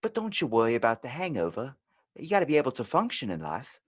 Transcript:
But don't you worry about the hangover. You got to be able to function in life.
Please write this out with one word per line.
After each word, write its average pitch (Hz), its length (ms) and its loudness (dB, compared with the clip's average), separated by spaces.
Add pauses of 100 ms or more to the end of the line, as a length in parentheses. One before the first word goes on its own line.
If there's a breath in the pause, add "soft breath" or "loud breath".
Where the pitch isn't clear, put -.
But 214 120 -2
don't 214 260 -4
you 160 80 0
worry 113 280 4
about 113 260 2
the 127 80 -12
hangover. 131 640 -4 (400)
You - 140 -14
got 202 120 4
to 180 40 2
be 151 120 2
able 135 160 4
to - 100 -6
function 170 460 -2
in 87 120 -4
life. 78 460 -8